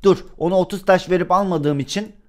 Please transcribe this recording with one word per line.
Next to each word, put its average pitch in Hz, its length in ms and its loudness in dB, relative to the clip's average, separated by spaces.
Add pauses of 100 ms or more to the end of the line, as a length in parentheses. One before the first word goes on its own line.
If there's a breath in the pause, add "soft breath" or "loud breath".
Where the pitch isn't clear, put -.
Dur, 190 220 2 (140)
onu 175 160 -2
otuz 185 300 -2
taş 185 260 2
verip 175 220 0
almadığım 160 480 0
için 208 320 -8 (160)